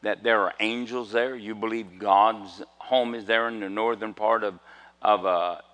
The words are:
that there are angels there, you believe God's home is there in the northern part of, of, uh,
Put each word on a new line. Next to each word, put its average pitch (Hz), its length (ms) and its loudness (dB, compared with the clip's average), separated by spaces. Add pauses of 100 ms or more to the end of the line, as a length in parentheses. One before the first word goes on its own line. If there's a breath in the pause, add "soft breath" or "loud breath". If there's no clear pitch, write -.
that 101 200 -4
there 113 200 2
are 92 180 0
angels 117 520 -4
there, 123 240 0
you 110 200 -10
believe 107 420 -6
God's 101 640 4 (160)
home 120 380 0
is 110 100 -10
there 113 220 2
in 113 120 -6
the 98 100 -6
northern 110 440 -2
part 107 300 0
of, 95 160 -4 (420 loud breath)
of, 101 240 2
uh, 87 340 0 (140)